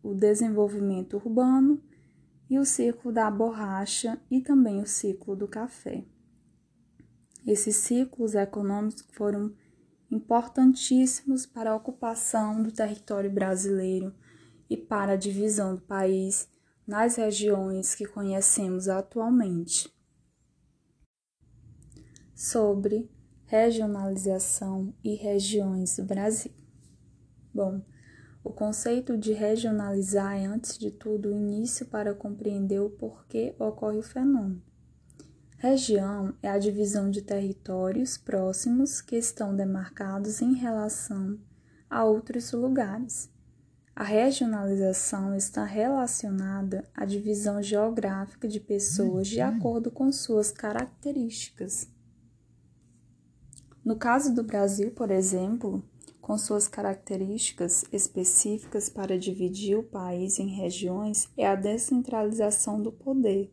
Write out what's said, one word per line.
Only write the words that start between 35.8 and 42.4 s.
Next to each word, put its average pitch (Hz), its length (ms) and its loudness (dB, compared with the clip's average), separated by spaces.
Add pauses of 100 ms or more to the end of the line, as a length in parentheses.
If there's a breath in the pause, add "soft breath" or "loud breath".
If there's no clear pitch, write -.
é 202 60 -2
a 202 80 2
divisão 202 520 0
de 196 120 -2
territórios 196 960 -2
próximos 240 840 0
que - 160 -6
estão 214 400 -2
demarcados 196 840 -4
em 247 140 4
relação 214 840 -4 (500 soft breath)
a 233 140 0
outros 226 480 0